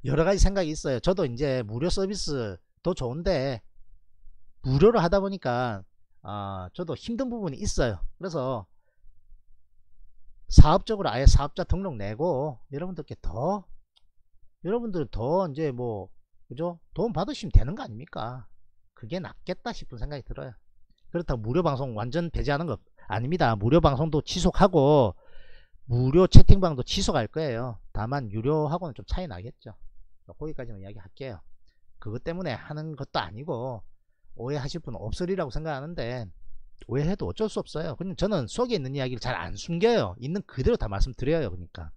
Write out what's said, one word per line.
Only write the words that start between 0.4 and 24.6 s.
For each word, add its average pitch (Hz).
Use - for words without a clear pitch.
있어요. 139
저도 185
이제 127
무료 120
서비스도 160
좋은데 139
무료로 156
하다 175
보니까, 127
아, 98
저도 165
힘든 240
부분이 196
있어요. 127
그래서 135
사업적으로 190
아예 127
사업자 147
등록 175
내고 127
여러분들께 156
더, 160
여러분들은 190
더 160
이제 147
뭐, 117
그죠? 165
도움 214
받으시면 196
되는 143
거 285
아닙니까? 120
그게 127
낫겠다 -
싶은 -
생각이 147
들어요. 139
그렇다고 160
무료 123
방송 135
완전 127
배제하는 143
거 127
아닙니다. 123
무료 120
방송도 151
지속하고 151